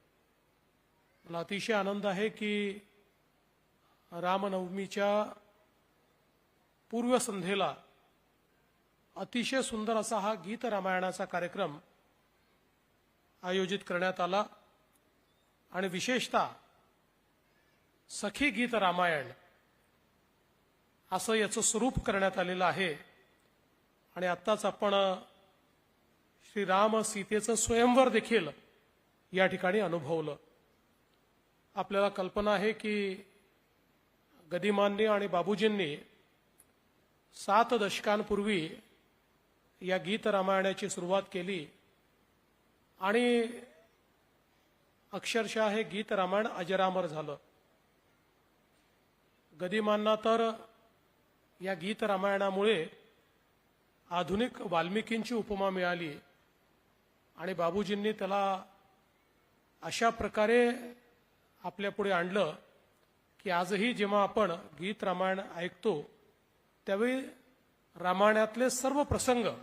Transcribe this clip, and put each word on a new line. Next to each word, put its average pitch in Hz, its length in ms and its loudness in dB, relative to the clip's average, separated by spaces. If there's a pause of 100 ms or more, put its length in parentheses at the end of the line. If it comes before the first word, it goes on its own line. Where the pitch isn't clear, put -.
(1300)
मला 170 140 -8
अतिशय 196 340 -4
आनंद 202 320 0
आहे 202 240 0
की 208 500 -4 (1300)
रामनवमीच्या 190 1000 -2 (1800)
पूर्वसंध्येला 202 840 0 (1400)
अतिशय 240 460 -2
सुंदर 220 360 -2
असा 214 220 -2
हा 208 140 0 (120)
गीत 220 200 -8
रामायणाचा 185 600 0
कार्यक्रम 175 520 -4 (1700)
आयोजित 190 440 -2
करण्यात 185 320 -2
आला 185 240 2 (1300)
आणि 190 140 -2
विशेषतः 208 600 0 (1600)
सखी 262 380 0
गीत 233 260 -2
रामायण 175 560 2 (1800)
असं 190 220 -2
याचं 214 280 0
स्वरूप 220 440 0
करण्यात 196 340 0
आलेलं 180 260 -2
आहे. 165 280 0 (1200)
आणि 175 100 -4
आत्ताच 180 400 0
आपण 202 280 0 (1500)
श्रीराम 208 560 4
सीतेचं 208 540 -2
स्वयंवर 247 540 6
देखील 214 380 2 (840)
या 185 140 4
ठिकाणी 185 320 0
अनुभवलं. 160 560 -2 (1400)
आपल्याला 196 340 0
कल्पना 202 440 -2
आहे 202 200 2
की 208 420 -4 (1300)
गदिमांनी 202 580 2
आणि 202 220 2
बाबूजींनी 180 680 0 (1400)
सात 233 440 4
दशकांपूर्वी 202 840 0 (1120)
या 185 160 0
गीत 190 300 -2
रामायणाची 190 640 2
सुरुवात 180 420 -2
केली 175 340 -6 (1400)
आणि 233 460 2 (1700)
अक्षरशः 214 560 0
हे 214 140 0
गीत 196 280 -6
रामायण 196 360 0
अजरामर 185 600 0
झालं. 147 300 -8 (2250)
गदिमांना 214 600 2 (100)
तर 226 260 2 (1080)
या 185 120 -4
गीत 190 300 -4
रामायणामुळे 196 800 2 (1200)
आधुनिक 180 520 -2
वाल्मिकींची 214 720 -2
उपमा 196 340 -2
मिळाली 175 420 -2 (1300)
आणि 175 160 -6
बाबूजींनी 196 580 0
त्याला 196 520 0 (1200)
अशा - 280 2
प्रकारे 214 480 2 (1040)
आपल्यापुढे 196 480 -2
आणलं 180 420 2 (840)
की 196 100 -8
आजही 185 440 2
जेव्हा 202 300 2
आपण 196 280 2 (280)
गीत 202 240 -6
रामायण 190 360 0 (160)
ऐकतो 180 400 -4 (920)
त्यावेळी 233 320 0 (760)
रामायणातले 214 720 4
सर्व 269 340 0
प्रसंग 247 420 2 (180)